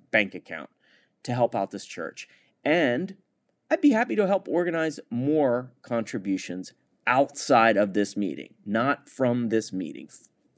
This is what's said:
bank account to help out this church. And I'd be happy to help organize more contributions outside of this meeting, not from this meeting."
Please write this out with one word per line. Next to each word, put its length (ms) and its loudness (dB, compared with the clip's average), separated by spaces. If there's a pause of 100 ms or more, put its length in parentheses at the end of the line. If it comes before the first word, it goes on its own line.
(120)
bank 220 2
account 360 -12 (540)
to 100 -4
help 200 2
out 180 -4
this 140 -10
church. 420 -12 (360)
And 520 0 (540)
I'd 120 0
be 100 6
happy 240 0
to 120 2
help 200 0
organize 520 -2 (100)
more 600 0 (100)
contributions 920 -4 (340)
outside 720 4
of 160 2
this 240 0
meeting, 360 -6 (120)
not 440 -2
from 400 0
this 220 -2
meeting." 380 -8 (480)